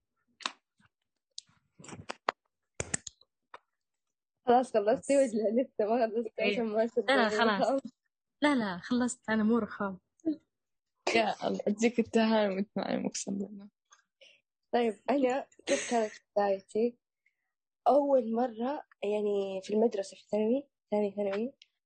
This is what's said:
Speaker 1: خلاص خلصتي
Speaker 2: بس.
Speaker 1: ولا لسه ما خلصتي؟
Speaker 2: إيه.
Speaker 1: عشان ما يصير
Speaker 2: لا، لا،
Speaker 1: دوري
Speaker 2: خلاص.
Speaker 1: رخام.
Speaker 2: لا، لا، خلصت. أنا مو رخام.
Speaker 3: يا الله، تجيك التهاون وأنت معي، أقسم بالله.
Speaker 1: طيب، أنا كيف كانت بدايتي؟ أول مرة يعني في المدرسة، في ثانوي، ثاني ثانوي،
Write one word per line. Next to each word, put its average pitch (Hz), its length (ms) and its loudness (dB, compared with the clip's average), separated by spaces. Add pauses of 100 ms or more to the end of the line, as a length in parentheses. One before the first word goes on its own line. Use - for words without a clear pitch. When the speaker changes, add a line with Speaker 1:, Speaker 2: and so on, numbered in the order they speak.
(4000)
Speaker 1:
خلاص 247 260 4
خلصتي 226 520 2
Speaker 2:
بس. 220 100 -2
Speaker 1:
ولا 226 280 0
لسه 226 220 -2
ما 226 220 2
خلصتي؟ 220 320 -6
Speaker 2:
إيه. 208 140 0
Speaker 1:
عشان 233 120 -2
ما 220 180 0
يصير 233 220 -2
Speaker 2:
لا، 262 120 2
لا، 226 120 4
Speaker 1:
دوري 214 100 -2
Speaker 2:
خلاص. 226 220 2
Speaker 1:
رخام. 262 200 0 (640)
Speaker 2:
لا، 294 120 4
لا، 202 240 -2
خلصت. 240 520 -2
أنا 220 120 2
مو 226 160 4
رخام. 202 400 -6 (1160)
Speaker 3:
يا 202 340 0
الله، 196 100 -2
تجيك 220 400 0
التهاون 220 580 2
وأنت 202 200 -4
معي، - 300 -2
أقسم - 320 -6
بالله. 202 300 -12 (1040)
Speaker 1:
طيب، 233 280 0 (100)
أنا 262 360 0 (200)
كيف - 240 0
كانت 226 220 0 (240)
بدايتي؟ 202 600 0 (880)
أول 262 440 4
مرة 240 540 -4 (160)
يعني 202 600 -2
في 202 100 -6
المدرسة، 208 420 0
في - 140 -20
ثانوي، 220 380 0 (220)
ثاني 208 260 0
ثانوي، 202 360 -4 (340)